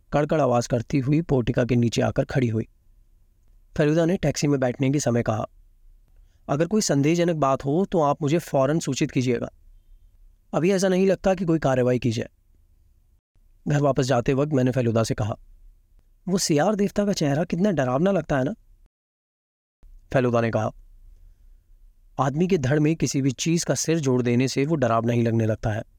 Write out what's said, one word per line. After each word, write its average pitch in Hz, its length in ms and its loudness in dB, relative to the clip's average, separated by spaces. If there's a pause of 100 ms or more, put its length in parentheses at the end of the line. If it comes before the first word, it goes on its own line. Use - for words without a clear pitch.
(140)
कड़कड़ 147 280 0
आवाज़ 123 260 0
करती 127 320 -2
हुई 147 220 2
पोर्टिका 127 440 0
के 123 100 0
नीचे 120 260 2
आकर 117 240 0
खड़ी 131 220 -2
हुई। 110 200 -2 (1120)
फेलुदा 160 280 2
ने 170 120 0
टैक्सी 147 300 -2
में 143 120 2
बैठने 131 320 0
के 147 80 0
समय 120 240 0
कहा, 110 260 -4 (1000)
"अगर 156 180 0
कोई 214 140 0
संदेहजनक 165 540 0
बात 135 300 0
हो 160 200 0
तो 180 160 0
आप 143 200 0
मुझे 147 160 0
फ़ौरन 147 420 0
सूचित 143 320 -4
कीजिएगा। 123 380 -2 (1040)
अभी 165 180 0
ऐसा 190 160 2
नहीं 185 200 2
लगता 190 280 2
कि 180 100 -6
कोई 160 140 2
कार्रवाई 127 400 2
की 120 120 -2
जाए।" 113 180 -4 (1400)
घर 147 140 0
वापस 139 240 2
जाते 127 280 0
वक्त 147 200 -2
मैंने 127 180 2
फेलुदा 117 320 0
से 135 100 -2
कहा, 110 240 -6 (920)
"वो 185 100 0
सियार 170 380 0
देवता 202 300 0
का 202 80 0
चेहरा 147 300 0
कितना 175 280 0
डरावना 143 400 0
लगता 156 260 -2
है 127 60 2
ना?" 165 120 -4 (1300)
फेलुदा 123 560 -2
ने 113 100 -2
कहा, 110 200 -2 (1500)
"आदमी 143 280 0
के 180 100 2
धड़ 143 220 0
में 151 160 2
किसी 143 260 -2
भी 135 100 0
चीज़ 165 340 -2
का 143 100 -2
सिर 160 240 -2
जोड़ 127 220 2
देने 123 260 2
से 135 180 -2
वो 160 100 0
डरावना 117 380 0
ही 117 80 2
लगने 113 240 2
लगता 110 240 -2
है। 107 140 -4 (160)